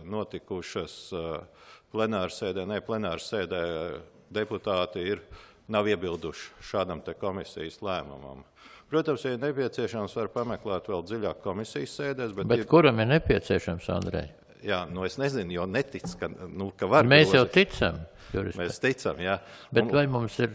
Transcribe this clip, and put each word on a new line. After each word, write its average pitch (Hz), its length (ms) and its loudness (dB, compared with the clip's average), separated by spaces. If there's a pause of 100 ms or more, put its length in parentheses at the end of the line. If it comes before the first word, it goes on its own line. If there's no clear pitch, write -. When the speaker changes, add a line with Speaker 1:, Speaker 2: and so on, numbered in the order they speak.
Speaker 1:
notikušas, 92 1120 -8
eh, 82 280 -4 (500)
plenārsēdē. 98 760 -2
Nē, 101 140 -4
plenārsēdē 92 840 -2 (720)
deputāti 95 720 -2
ir, 98 140 -2 (480)
nav 104 180 2
iebilduši 87 640 -2 (120)
šādam 92 420 -2
te 87 100 -8
komisijas 90 640 -6
lēmumam. 69 640 -6 (460)
Protams, 147 360 0
ja 131 80 -2
ir 120 60 -4
nepieciešams, 117 760 -2
var 110 140 -2
pameklēt 110 580 -4
vēl 90 160 -2
dziļāk 98 400 -4
komisijas 110 560 -4
sēdēs, 131 360 -4
bet 98 120 -2
Speaker 2:
Bet 120 120 4
Speaker 1:
ir 107 80 -2
Speaker 2:
kuram 147 340 8
ir 110 60 4
nepieciešams, 95 840 2
Andrej? 90 380 -2 (340)
Speaker 1:
Jā, 92 280 -2
nu, 92 140 -4
es 92 140 -2
nezinu, 127 340 -2
jo 87 140 0
netic, 101 400 -4 (120)
ka, 85 100 -4
nu, 92 420 -8
ka - 160 -4
var 131 180 8
Speaker 2:
Mēs 139 300 8
jau 127 100 8
Speaker 1:
grozīt. - 80 0
Speaker 2:
ticam, 110 460 4 (340)
jurista. 95 300 -2
Speaker 1:
Mēs 87 180 -4
ticam, 117 380 0
jā. 92 220 -2 (300)
Speaker 2:
Bet 117 140 4
Speaker 1:
Un 117 80 -2
Speaker 2:
vai 143 140 4
mums 120 320 -2
ir 113 160 0